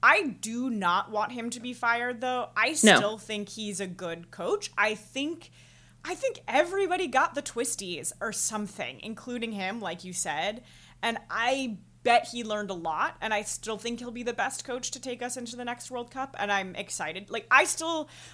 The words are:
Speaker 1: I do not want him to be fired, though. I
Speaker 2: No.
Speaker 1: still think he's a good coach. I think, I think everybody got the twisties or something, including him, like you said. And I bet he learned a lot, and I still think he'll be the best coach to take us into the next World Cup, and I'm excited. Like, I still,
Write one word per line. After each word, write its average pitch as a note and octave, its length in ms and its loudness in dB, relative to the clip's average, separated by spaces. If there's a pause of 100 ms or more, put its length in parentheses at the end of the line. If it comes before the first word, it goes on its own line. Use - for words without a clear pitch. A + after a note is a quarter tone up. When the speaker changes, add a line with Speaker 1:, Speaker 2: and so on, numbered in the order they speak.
Speaker 1:
I D#4 200 8 (180)
do A#3+ 300 -2
not G3 420 2
want G#3+ 200 0
him A#3+ 180 -6
to A#3+ 100 -8
be A#3+ 140 -8
fired, A#3+ 480 0
though. B3+ 340 -2
I A3+ 140 4 (120)
Speaker 2:
No. G3+ 140 12
Speaker 1:
still G#3+ 220 2
think G#3 320 -6
he's G#3 300 -6
a G3 60 -4
good F3 440 -8
coach. C4 480 -2
I G#3+ 160 4
think, D4 560 -6 (540)
I F4+ 100 -4
think - 340 -2
everybody F4+ 580 2
got C4 280 2
the C#4+ 80 -4
twisties F#3 680 -4 (100)
or G#3+ 120 -2
something, G3 680 -4
including A3+ 500 -6
him, G3+ 280 -4
like F3 220 -6
you F3+ 120 -10
said. F3+ 480 -2 (400)
And A3+ 160 0 (120)
I A#3+ 460 0 (260)
bet A#3+ 300 6
he A#3+ 120 -4
learned G#3 260 -2
a F#3+ 40 -2
lot, E3 460 -2
and A3 140 0
I G#3+ 80 0
still - 340 -4
think A#3 220 -4
he'll A#3+ 120 -8
be A#3+ 120 -8
the A#3 100 -2
best A#3 320 -2
coach B3+ 280 -4
to B3 80 -10
take B3 220 -6
us B3 140 -4
into A#3+ 200 -8
the A#3+ 80 -8
next A#3+ 260 -8
World A#3+ 200 -8
Cup, C4+ 280 -6
and G3+ 120 0
I'm F#3+ 260 2
excited. F3 540 -6
Like, A#3 200 -4
I C#4 140 10
still, D#4+ 440 0 (260)